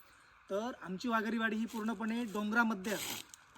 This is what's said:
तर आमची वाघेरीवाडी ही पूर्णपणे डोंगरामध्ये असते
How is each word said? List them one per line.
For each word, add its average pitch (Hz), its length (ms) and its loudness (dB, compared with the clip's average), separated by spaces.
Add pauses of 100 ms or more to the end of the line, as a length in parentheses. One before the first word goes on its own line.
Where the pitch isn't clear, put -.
(500)
तर 220 220 0 (100)
आमची 180 260 -4
वाघेरीवाडी 226 480 2
ही 220 100 0
पूर्णपणे 226 580 -2
डोंगरामध्ये 208 680 2
असते - 320 -4 (320)